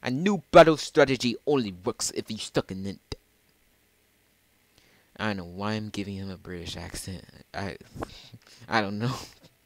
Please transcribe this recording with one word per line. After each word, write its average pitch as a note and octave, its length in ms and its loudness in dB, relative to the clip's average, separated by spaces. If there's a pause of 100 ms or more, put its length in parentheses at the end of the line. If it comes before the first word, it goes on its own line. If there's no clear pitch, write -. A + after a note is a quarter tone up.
A - 100 -4
new F3 400 0
battle D#3+ 260 10
strategy C3 580 2 (120)
only C3 240 2
works F#2 440 -6
if - 140 -6
you A2+ 80 -8
stuck - 340 -4
in F#2+ 140 -8
it. - 300 -10 (2000)
I G#2 100 -4
don't G#2 100 -2
know F2+ 80 -8
why F#2+ 280 -6
I'm G#2+ 160 -6
giving G2+ 260 -8
him G2 140 -8
a F#2 80 -10
British E2+ 380 -12
accent. E2+ 480 -12 (300)
I, F#2+ 240 -8 (440)
<laughs> - 480 -20
I A2+ 120 0
don't G#2 180 -4
know. B2 160 -4 (500)